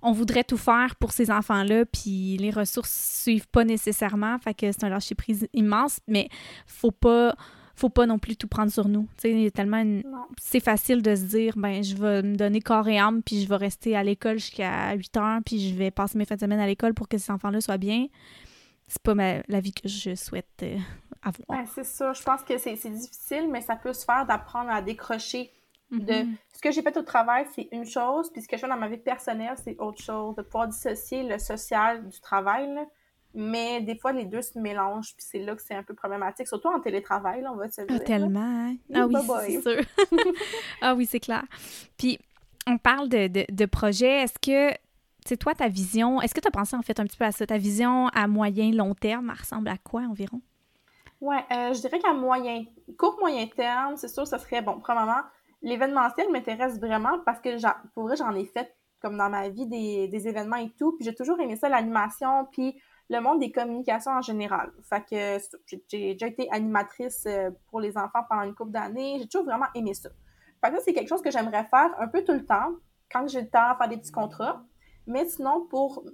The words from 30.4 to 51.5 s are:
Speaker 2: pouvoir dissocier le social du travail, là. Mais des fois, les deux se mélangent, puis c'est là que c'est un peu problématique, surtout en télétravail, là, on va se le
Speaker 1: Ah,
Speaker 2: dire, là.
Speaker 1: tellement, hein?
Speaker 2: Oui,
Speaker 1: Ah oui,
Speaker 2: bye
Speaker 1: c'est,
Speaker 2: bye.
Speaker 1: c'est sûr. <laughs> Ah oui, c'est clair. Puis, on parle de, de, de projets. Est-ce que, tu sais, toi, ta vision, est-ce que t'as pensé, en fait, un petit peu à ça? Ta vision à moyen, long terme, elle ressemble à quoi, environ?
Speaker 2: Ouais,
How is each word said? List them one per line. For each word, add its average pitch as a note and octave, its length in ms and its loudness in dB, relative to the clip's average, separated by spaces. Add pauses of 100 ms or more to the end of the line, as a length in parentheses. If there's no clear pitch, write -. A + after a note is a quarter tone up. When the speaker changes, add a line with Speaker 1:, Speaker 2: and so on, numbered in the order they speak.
Speaker 2:
pouvoir A3+ 260 -2
dissocier A3+ 540 -6
le A3 160 -4
social A3 720 0
du - 120 -20
travail, G3+ 540 0
là. D4 100 -6 (480)
Mais A#3 480 -4
des A3+ 160 -4
fois, C4 160 -2
les B3+ 140 -4
deux A3 160 -6
se A#3+ 160 -12
mélangent, G#3 580 -4
puis - 120 -18
c'est - 120 -8
là G#3 160 -6
que G#3+ 60 -16
c'est - 120 -12
un G3 80 -8
peu G3+ 120 -14
problématique, G3+ 520 -6
surtout G#3+ 220 -4
en E4+ 100 2
télétravail, G3+ 640 -2
là, C4 120 -6
on A#3 40 -8
va G#3 140 -6
se - 100 -12
le G3+ 80 -8
Speaker 1:
Ah, B3+ 40 -2
Speaker 2:
dire, B3 80 2
là. - 40 -6
Speaker 1:
tellement, G3+ 360 2
hein? A#3+ 360 -2 (140)
Speaker 2:
Oui, C4 60 -4
Speaker 1:
Ah B3 100 6
oui, A#3+ 80 2
Speaker 2:
bye C#4 80 4
Speaker 1:
c'est, A#3 60 -4
Speaker 2:
bye. G#3+ 340 -2
Speaker 1:
c'est D4 480 2
sûr. F#4 220 4 (260)
<laughs> - 240 -10
Ah B3+ 120 4
oui, B3 120 2
c'est A#3+ 140 -2
clair. - 240 -4 (520)
Puis, B3+ 220 0 (480)
on B3 100 2
parle C4+ 320 4
de, G#3+ 200 4
de, F#3 220 2
de G3+ 160 2
projets. A3+ 560 4
Est-ce B3 160 -2
que, C#4 340 4
tu - 60 -8 (520)
sais, B3 60 0
toi, D4+ 180 0
ta C4+ 140 2
vision, A3 540 2
est-ce A#3+ 120 -2
que D#4+ 60 -4
t'as G#4 100 2
pensé, G#3 260 0
en A#3+ 60 -2
fait, - 180 -2
un G#3+ 40 0
petit G3+ 120 -6
peu - 80 0
à G#3+ 80 2
ça? G#3 140 -4
Ta G#3+ 120 0
vision A#3+ 500 2
à G#3+ 200 2
moyen, G#3 440 2
long G3+ 220 2
terme, A#3 380 -2
elle - 80 -14
ressemble G#3+ 280 -6
à F#3 100 -4
quoi, - 240 -6
environ? A3 380 -6 (800)
Speaker 2:
Ouais, C#4 320 0